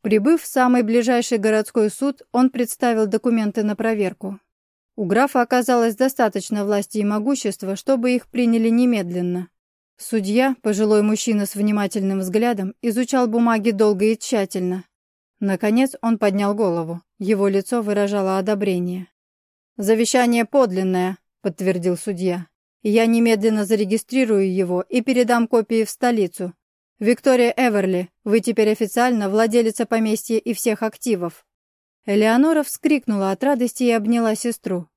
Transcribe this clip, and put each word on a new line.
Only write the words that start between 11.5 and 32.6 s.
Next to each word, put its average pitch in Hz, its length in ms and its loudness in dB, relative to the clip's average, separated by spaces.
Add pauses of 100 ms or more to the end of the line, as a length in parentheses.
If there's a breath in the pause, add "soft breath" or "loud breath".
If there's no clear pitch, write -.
внимательным 202 640 0
взглядом, 196 600 -2
изучал 240 460 0
бумаги 226 460 2
долго 208 340 2
и 220 100 2
тщательно. 185 680 -4 (560)
Наконец 214 600 0
он 226 180 0
поднял 202 360 0
голову. 170 480 -2 (160)
Его 202 300 0
лицо 196 340 -2
выражало 202 560 0
одобрение. 185 680 -4 (680)
«Завещание 233 680 2
подлинное», — 185 760 0 (240)
подтвердил 180 540 -2
судья. 180 500 -4 (360)
«Я 226 240 2
немедленно 226 580 2
зарегистрирую 214 880 0
его 180 360 -2
и 247 120 0
передам 240 480 2
копии 226 360 0
в - 60 -8
столицу. 214 640 -2 (460)
Виктория 240 560 2
Эверли, 190 520 0 (160)
вы 214 160 2
теперь 214 300 0
официально 220 600 0
владелица 220 560 0
поместья 226 500 -2
и 233 160 -2
всех 214 300 -2
активов». 175 640 -4 (600)
Элеонора 240 580 2